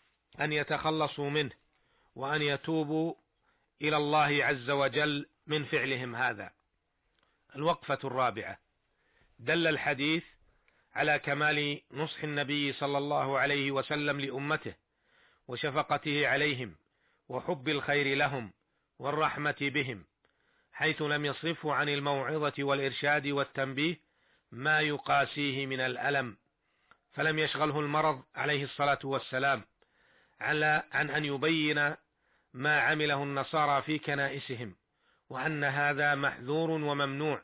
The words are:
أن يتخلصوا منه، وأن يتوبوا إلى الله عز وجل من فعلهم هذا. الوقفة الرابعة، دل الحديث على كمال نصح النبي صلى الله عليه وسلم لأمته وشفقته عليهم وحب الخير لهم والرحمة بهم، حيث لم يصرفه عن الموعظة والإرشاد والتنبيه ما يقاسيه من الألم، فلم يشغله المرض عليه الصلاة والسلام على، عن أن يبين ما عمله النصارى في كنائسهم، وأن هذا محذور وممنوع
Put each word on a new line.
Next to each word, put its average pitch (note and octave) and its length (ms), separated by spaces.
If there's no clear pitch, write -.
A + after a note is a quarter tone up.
أن D3+ 120
يتخلصوا D3+ 760
منه، C#3+ 220
وأن C#3+ 260
يتوبوا D#3 720
إلى D3+ 160
الله D3 480
عز C3 240
وجل C#3+ 560
من D3+ 180
فعلهم C3 500
هذا. A2+ 360
الوقفة D3 480
الرابعة، A#2 560
دل D#3+ 280
الحديث D3 560
على D3 240
كمال D3 640
نصح D3+ 320
النبي C#3+ 500
صلى C#3+ 240
الله C#3 420
عليه C#3 320
وسلم C#3+ 480
لأمته C#3 540
وشفقته D3 800
عليهم C3 480
وحب B2+ 400
الخير C#3+ 480
لهم C3 340
والرحمة D3 640
بهم، C3 420
حيث D3+ 280
لم D3 240
يصرفه D3 480
عن C#3+ 160
الموعظة C#3+ 720
والإرشاد C#3 680
والتنبيه C#3+ 680
ما D3+ 300
يقاسيه C#3+ 840
من C3 140
الألم، B2+ 580
فلم D#3 260
يشغله D3+ 400
المرض D3+ 440
عليه C#3+ 280
الصلاة C#3+ 400
والسلام C3+ 600
على، D3+ 520
عن D3 180
أن D3+ 160
يبين D3 680
ما C#3+ 280
عمله D3 420
النصارى C#3+ 580
في D3 180
كنائسهم، C3+ 760
وأن C#3+ 340
هذا C#3+ 520
محذور C#3+ 560
وممنوع C#3+ 720